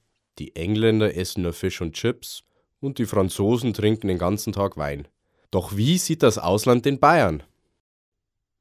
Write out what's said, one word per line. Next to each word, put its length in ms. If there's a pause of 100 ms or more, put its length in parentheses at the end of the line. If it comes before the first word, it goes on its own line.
(380)
die 180
Engländer 580
essen 300
nur 80
Fisch 300
und 100
Chips 540 (340)
und 200
die 60
Franzosen 680
trinken 340
den 100
ganzen 360
Tag 240
Wein. 320 (420)
Doch 240
wie 220
sieht 260
das 140
Ausland 480
in 160
Bayern? 420 (1160)